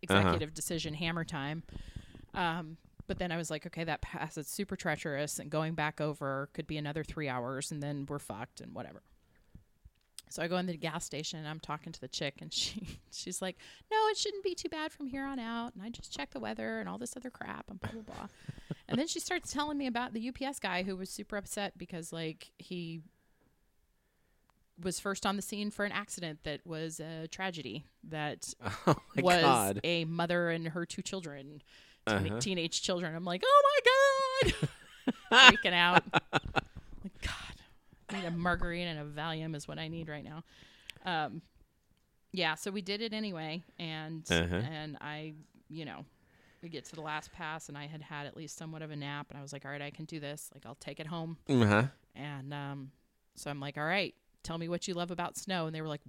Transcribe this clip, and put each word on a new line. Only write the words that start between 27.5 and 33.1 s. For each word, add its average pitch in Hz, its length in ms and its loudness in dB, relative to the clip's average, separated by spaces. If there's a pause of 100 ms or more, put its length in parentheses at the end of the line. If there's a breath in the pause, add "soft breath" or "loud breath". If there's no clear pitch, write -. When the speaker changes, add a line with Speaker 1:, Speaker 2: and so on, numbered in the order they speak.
Speaker 2:
that 151 540 -6
Speaker 1:
<laughs> - 280 -6
Oh 160 80 6 (200)
my - 60 2
Speaker 2:
was 175 200 8
Speaker 1:
God. 104 420 6
Speaker 2:
a 170 220 2
mother 170 440 2
and 165 200 0
her 170 180 -4
two - 160 -8
children, 147 580 -10 (460 soft breath)
teen-, 107 80 6 (160)
Speaker 1:
Uh-huh. 110 80 0
Speaker 2:
teenage 170 420 0
children. 175 340 0